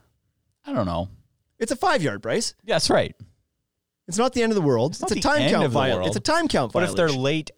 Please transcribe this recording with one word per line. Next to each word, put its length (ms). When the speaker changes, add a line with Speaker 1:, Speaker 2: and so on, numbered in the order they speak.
Speaker 1:
I 60
don't 140
know. 220
Speaker 2:
It's 140
a 40
five 260
yard, 200
Bryce. 320
Speaker 1:
That's 260
right. 240
Speaker 2:
It's 120
not 160
the 80
end 100
of 40
the 60
world. 300
Speaker 1:
It's 100
Speaker 2:
It's 80
Speaker 1:
not 20
Speaker 2:
a 20
Speaker 1:
the 60
Speaker 2:
time 220
Speaker 1:
end 100
Speaker 2:
count 120
Speaker 1:
of 80
the 60
Speaker 2:
viol-, 180
Speaker 1:
world. 120
Speaker 2:
it's 80
a 40
time 280
count 260
Speaker 1:
What 100
if 100
they're 120
Speaker 2:
violation. 160
Speaker 1:
late 360